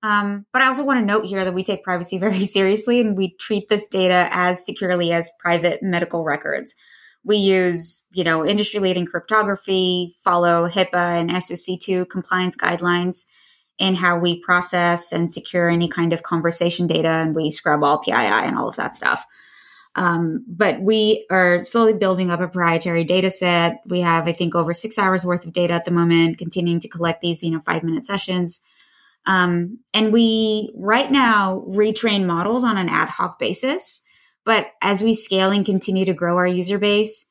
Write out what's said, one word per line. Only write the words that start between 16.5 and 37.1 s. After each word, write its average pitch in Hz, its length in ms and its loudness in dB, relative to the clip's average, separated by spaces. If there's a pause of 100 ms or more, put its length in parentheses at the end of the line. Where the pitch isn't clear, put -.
data, 165 220 0
and 160 260 0
we 156 160 0
scrub 151 320 -2
all 147 180 2
P - 120 -4
I 117 140 2
I 104 200 0
and - 120 -2
all - 100 -4
of - 80 -8
that - 180 -6
stuff. - 320 -2 (680)
Um, 170 540 0
but 180 320 0
we 214 500 2
are 180 320 2
slowly 226 300 2
building 185 360 0
up 170 120 -2
a 180 60 -2
proprietary 170 580 0
data 185 240 2
set. 175 560 0
We 180 160 -2
have, 165 260 2
I 170 60 0
think, 170 200 -4
over 170 200 0
six 220 240 -8
hours 185 260 0
worth 175 220 -2
of 165 80 -14
data 175 220 0
at 170 100 -2
the 175 60 -2
moment, 170 480 4
continuing 170 420 -2
to - 80 -14
collect 170 320 -4
these, 170 200 -4
you 165 100 -2
know, 160 140 -2
five-minute 165 400 -2
sessions. 185 560 -4 (640)
Um, 180 540 0 (140)
and 220 180 2
we 220 640 2
right 226 340 0
now 214 600 4
retrain 208 560 0
models 196 400 0
on 220 120 2
an 175 120 0
ad 160 180 0
hoc - 320 -6
basis. - 640 -4 (440)
But 220 260 0 (100)
as 196 200 0
we 220 120 2
scale 190 380 0
and 202 140 2
continue 190 380 0
to 185 100 0
grow 170 220 0
our 180 120 2
user 180 300 -2
base 208 540 0